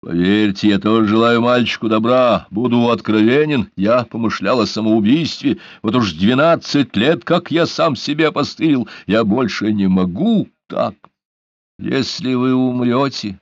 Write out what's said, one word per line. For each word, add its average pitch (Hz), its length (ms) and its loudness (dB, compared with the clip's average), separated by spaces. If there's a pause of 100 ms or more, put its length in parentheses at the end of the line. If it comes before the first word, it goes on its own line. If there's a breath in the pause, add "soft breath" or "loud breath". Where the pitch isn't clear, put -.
Поверьте, 98 640 0
я 101 80 2
тоже 107 300 0
желаю 117 340 2
мальчику 120 480 0
добра. 117 600 2
Буду 120 400 0
откровенен, 117 840 2
я 117 280 2
помышлял 117 580 -2
о 98 60 0
самоубийстве. 110 880 0 (240 loud breath)
Вот 117 140 -2
уж 107 180 0
двенадцать 131 800 0
лет, 139 280 0
как 170 260 -2
я 160 160 0
сам 165 300 -2
себе 151 320 -2
опостылил. 143 600 0 (200 loud breath)
Я 110 160 2
больше 110 500 -2
не 101 140 0
могу 95 600 0 (200)
так». 117 260 -4 (880)
«Если 127 560 -4
вы 127 180 0
умрете, — 123 880 -2